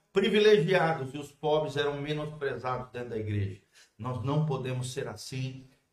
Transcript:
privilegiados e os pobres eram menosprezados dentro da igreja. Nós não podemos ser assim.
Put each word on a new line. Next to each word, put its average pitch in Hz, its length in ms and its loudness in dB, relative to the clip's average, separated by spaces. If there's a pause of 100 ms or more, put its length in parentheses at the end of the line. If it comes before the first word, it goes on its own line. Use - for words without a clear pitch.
(140)
privilegiados 180 1000 4
e 151 40 -8
os 143 140 -10
pobres 151 460 0
eram 143 240 0
menosprezados 135 920 -4
dentro 123 180 -8
da 113 80 -6
igreja. 101 440 -4 (360)
Nós 120 260 -6
não 151 220 2
podemos 127 480 -4
ser 123 140 -6
assim. 131 600 -10 (240)